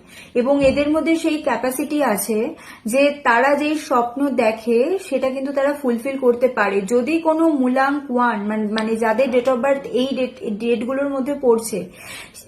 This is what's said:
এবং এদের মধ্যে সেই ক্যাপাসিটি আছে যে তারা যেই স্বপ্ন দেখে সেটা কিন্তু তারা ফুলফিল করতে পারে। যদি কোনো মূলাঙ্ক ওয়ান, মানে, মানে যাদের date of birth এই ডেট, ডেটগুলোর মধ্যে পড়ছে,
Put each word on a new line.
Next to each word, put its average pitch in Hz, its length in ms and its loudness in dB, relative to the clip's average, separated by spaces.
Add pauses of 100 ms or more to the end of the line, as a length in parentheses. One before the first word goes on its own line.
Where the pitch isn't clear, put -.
(340)
এবং 277 300 2
এদের 285 260 2
মধ্যে 320 260 2
সেই 302 260 -2
ক্যাপাসিটি 254 600 -2
আছে 226 520 0 (300)
যে 277 300 2 (100)
তারা 254 300 4
যেই 302 200 0
স্বপ্ন 269 540 0
দেখে 240 680 0 (100)
সেটা 262 220 0
কিন্তু 269 220 -6
তারা 277 220 0
ফুলফিল 269 440 -4
করতে 247 300 2
পারে। 202 320 0
যদি 247 380 0
কোনো 320 300 2
মূলাঙ্ক 269 640 0
ওয়ান, 240 360 0
মানে, 214 260 -2
মানে 220 240 -2
যাদের 220 320 2
date 247 200 2
of 254 160 2
birth 277 280 0
এই 254 200 0
ডেট, 220 460 -4
ডেটগুলোর 240 500 -2
মধ্যে 277 320 -4
পড়ছে, 220 500 0 (580)